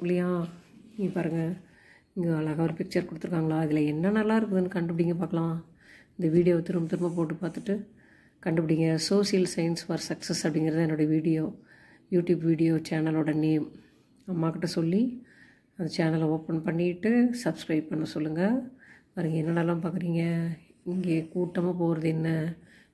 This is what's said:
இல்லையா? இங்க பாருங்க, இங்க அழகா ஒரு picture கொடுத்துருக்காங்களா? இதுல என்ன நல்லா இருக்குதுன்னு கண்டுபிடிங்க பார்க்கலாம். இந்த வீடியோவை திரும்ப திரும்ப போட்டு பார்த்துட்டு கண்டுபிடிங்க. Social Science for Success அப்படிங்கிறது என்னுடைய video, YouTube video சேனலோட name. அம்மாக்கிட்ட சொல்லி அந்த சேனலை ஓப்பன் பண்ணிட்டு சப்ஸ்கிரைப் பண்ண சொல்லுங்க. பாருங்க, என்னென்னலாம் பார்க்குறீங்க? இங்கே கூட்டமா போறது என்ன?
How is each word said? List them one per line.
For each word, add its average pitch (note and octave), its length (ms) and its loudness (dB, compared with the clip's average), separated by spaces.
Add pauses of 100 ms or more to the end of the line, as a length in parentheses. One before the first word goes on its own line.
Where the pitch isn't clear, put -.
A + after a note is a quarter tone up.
இல்லையா? F3+ 240 2 (680)
இங்க F#3+ 140 -2 (100)
பாருங்க, E3 240 0 (720)
இங்க E3+ 140 0 (100)
அழகா D#3 280 0
ஒரு D#3+ 120 -2
picture F3+ 300 -2
கொடுத்துருக்காங்களா? D#3+ 560 -2
இதுல D3+ 160 2 (100)
என்ன E3 260 0
நல்லா A3 220 2
இருக்குதுன்னு F#3+ 340 0
கண்டுபிடிங்க E3+ 480 0
பார்க்கலாம். E3 340 -2 (600)
இந்த E3+ 200 0
வீடியோவை F3 320 4
திரும்ப E3+ 240 -2
திரும்ப F3 180 0 (100)
போட்டு D#3+ 240 -2
பார்த்துட்டு - 320 -4 (680)
கண்டுபிடிங்க. D#3+ 420 2 (220)
Social G3 440 4
Science E3+ 340 -2
for E3 100 -2 (120)
Success D#3+ 380 -4
அப்படிங்கிறது D#3+ 400 2
என்னுடைய D#3 280 2
video, D#3 280 0 (720)
YouTube F3 340 2
video E3 240 4 (160)
சேனலோட D#3 440 0 (120)
name. D#3 200 2 (680)
அம்மாக்கிட்ட E3 420 -2
சொல்லி E3+ 240 2 (800)
அந்த E3+ 180 -4
சேனலை D#3+ 380 2
ஓப்பன் D#3+ 320 -4
பண்ணிட்டு F3 440 0 (340)
சப்ஸ்கிரைப் D#3+ 480 -2
பண்ண D#3+ 200 -2
சொல்லுங்க. D#3 300 -2 (720)
பாருங்க, D#3+ 280 -2
என்னென்னலாம் E3+ 440 0
பார்க்குறீங்க? E3+ 360 -2 (720)
இங்கே F3+ 260 0 (160)
கூட்டமா F3+ 380 -2 (100)
போறது E3 340 0
என்ன? D#3+ 140 -2 (640)